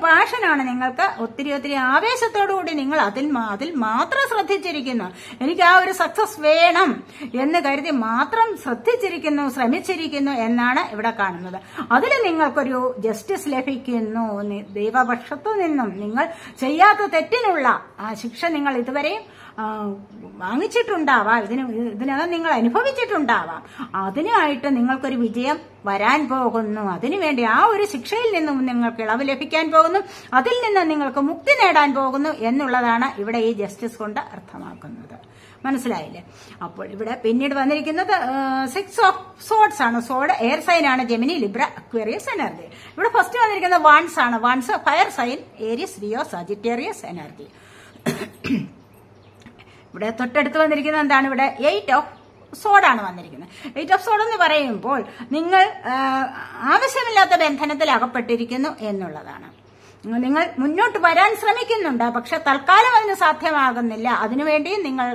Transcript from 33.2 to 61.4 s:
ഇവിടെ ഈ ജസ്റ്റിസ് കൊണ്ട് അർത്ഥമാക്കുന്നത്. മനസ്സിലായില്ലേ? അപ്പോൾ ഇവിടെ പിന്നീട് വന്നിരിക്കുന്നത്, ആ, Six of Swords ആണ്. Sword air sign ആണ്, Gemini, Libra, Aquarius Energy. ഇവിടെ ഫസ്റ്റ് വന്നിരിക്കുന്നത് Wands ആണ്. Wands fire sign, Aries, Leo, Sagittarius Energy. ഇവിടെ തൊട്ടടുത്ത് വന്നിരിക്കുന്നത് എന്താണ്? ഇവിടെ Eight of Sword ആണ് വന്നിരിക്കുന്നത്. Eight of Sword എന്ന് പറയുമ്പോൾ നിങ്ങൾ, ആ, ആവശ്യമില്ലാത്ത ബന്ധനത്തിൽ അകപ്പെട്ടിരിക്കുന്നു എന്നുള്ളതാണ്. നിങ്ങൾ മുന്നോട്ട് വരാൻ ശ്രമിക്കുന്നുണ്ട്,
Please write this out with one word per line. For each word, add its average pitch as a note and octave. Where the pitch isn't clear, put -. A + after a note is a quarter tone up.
ഇവിടെ A3
ഈ A#3
ജസ്റ്റിസ് A3+
കൊണ്ട് G#3
അർത്ഥമാക്കുന്നത്. -
മനസ്സിലായില്ലേ? A#3
അപ്പോൾ F#3+
ഇവിടെ A3
പിന്നീട് B3+
വന്നിരിക്കുന്നത്, D#4
ആ, C4+
Six G4
of F#4+
Swords G#4+
ആണ്. A#3
Sword C4+
air C#4
sign E4+
ആണ്, B3+
Gemini, B3
Libra, G#3
Aquarius A#3
Energy. E3+
ഇവിടെ G4
ഫസ്റ്റ് G4+
വന്നിരിക്കുന്നത് F4+
Wands D#4+
ആണ്. A#3+
Wands B3
fire E4+
sign, C4
Aries, A#3+
Leo, A3+
Sagittarius A3+
Energy. D3+
ഇവിടെ G#3
തൊട്ടടുത്ത് C#4+
വന്നിരിക്കുന്നത് D4+
എന്താണ്? C4+
ഇവിടെ C4+
Eight G4+
of D4+
Sword G4+
ആണ് A3
വന്നിരിക്കുന്നത്. E3
Eight D#4+
of F#4+
Sword G#4+
എന്ന് A4+
പറയുമ്പോൾ C4+
നിങ്ങൾ, F#4
ആ, -
ആവശ്യമില്ലാത്ത A#4
ബന്ധനത്തിൽ D4
അകപ്പെട്ടിരിക്കുന്നു A#3+
എന്നുള്ളതാണ്. E3
നിങ്ങൾ D4
മുന്നോട്ട് G4
വരാൻ F4
ശ്രമിക്കുന്നുണ്ട്, G#4+